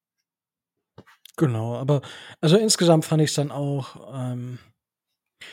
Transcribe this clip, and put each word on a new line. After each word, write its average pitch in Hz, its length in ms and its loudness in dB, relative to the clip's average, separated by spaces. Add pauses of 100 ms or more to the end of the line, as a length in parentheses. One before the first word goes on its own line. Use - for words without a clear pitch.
(1400)
Genau, 117 400 0
aber 135 260 0 (400)
also 170 160 6
insgesamt 175 480 4
fand 156 160 2
ich's 147 120 0
dann 147 160 -2
auch, 139 640 -6
ähm, 123 440 -8 (960)